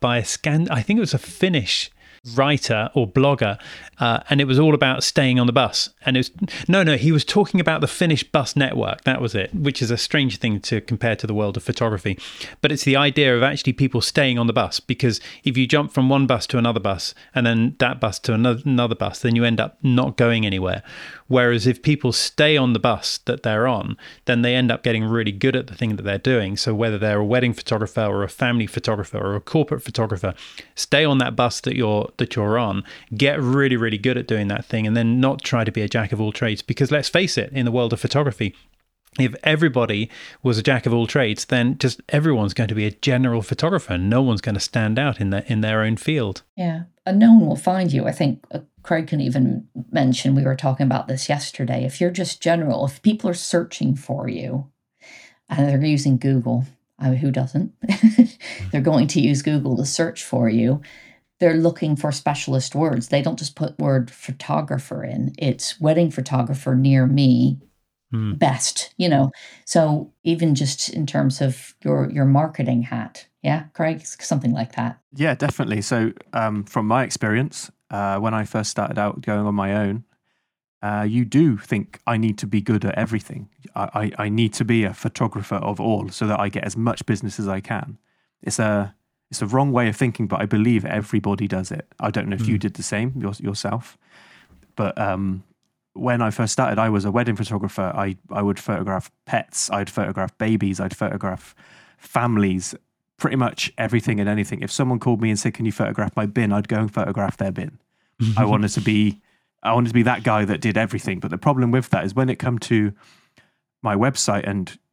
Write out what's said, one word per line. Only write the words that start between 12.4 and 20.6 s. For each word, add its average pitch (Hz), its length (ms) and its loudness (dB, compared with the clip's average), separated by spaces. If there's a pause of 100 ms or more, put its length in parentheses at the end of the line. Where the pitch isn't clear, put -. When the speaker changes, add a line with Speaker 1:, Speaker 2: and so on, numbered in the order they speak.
Speaker 1:
But 147 100 4
it's 147 120 -2
the 135 120 4
idea 139 420 4
of 117 60 2
actually 135 300 0
people 127 280 0
staying 131 380 2
on 117 80 2
the 113 60 2
bus, 107 260 0
because 117 400 -2 (240)
if 131 120 -2
you 127 120 2
jump 147 240 0
from 131 180 2
one 139 160 4
bus 123 220 0
to - 100 -2
another 117 220 2
bus, 98 340 -4 (220)
and 123 100 2
then 117 320 2
that 123 220 0
bus 107 220 -2
to 120 120 -2
ano-, 117 320 2
another 120 300 2
bus, - 240 -6
then 117 160 2
you 117 80 4
end 117 160 2
up - 240 -4
not 127 340 2
going 117 300 2
anywhere. 92 340 -2 (460)